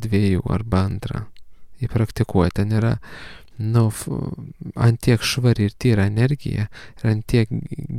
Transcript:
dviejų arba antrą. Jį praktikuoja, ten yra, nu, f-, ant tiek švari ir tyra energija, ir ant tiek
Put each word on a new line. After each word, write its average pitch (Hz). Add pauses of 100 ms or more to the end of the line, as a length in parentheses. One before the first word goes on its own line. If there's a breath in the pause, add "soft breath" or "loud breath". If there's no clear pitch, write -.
dviejų 101 (100)
arba 107
antrą. - (580)
Jį 120
praktikuoja, 98
ten 104
yra, 113 (600 loud breath)
nu, 113
f-, - (640)
ant 120
tiek 120
švari 117
ir -
tyra 110
energija, 110 (320 loud breath)
ir 113
ant 107
tiek 113 (460)